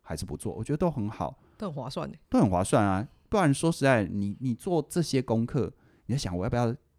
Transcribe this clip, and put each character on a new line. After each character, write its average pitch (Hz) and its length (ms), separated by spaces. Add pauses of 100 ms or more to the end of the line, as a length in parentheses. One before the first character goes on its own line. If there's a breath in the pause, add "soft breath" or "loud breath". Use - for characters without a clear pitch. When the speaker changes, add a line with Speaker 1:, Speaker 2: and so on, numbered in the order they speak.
Speaker 1:
还 - 120
是 78 120
不 76 100
做， - 160
我 110 100
觉 127 80
得 151 60
都 175 140
很 110 180
好。 95 300 (180)
Speaker 2:
都 196 140
很 139 40
划 131 140
算 151 180
欸。 - 120 (100)
Speaker 1:
都 254 100
很 113 120
划 90 120
算 107 220
啊， 98 220 (220)
不 220 80
然 170 140
说 160 200
实 170 120
在， 127 200
你， 101 360
你 123 140
做 170 340
这 - 140
些 139 180
功 113 240
课， 123 300 (320 soft breath)
你 104 80
在 78 60
想 87 180
我 90 60
要 113 60
不 120 60
要 120 200 (240)